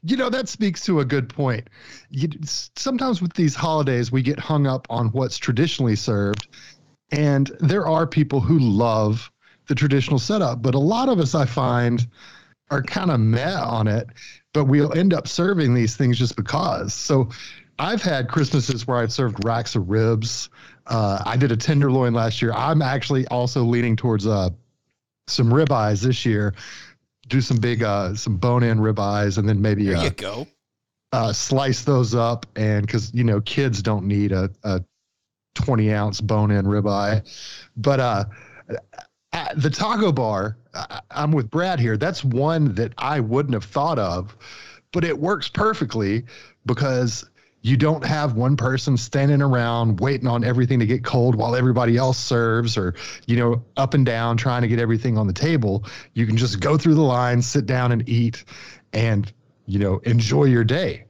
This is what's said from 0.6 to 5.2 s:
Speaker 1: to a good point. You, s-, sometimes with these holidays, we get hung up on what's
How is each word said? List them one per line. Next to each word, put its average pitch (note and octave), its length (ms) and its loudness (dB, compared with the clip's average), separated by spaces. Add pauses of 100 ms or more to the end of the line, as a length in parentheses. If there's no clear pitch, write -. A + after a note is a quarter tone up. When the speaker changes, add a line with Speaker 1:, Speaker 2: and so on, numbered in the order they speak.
Speaker 1:
to D#3+ 160 2
a C#3 40 0
good C3 220 -2
point. B2 420 -4 (400)
You, C#3 200 -4 (120)
s-, - 360 -10
sometimes B3+ 440 -2
with F3 120 -4
these D#3+ 220 0
holidays, C3+ 560 0
we C3 100 2
get C#3 180 -2
hung D3 260 0
up C3 240 -2
on A#2 200 -2
what's B2+ 280 -2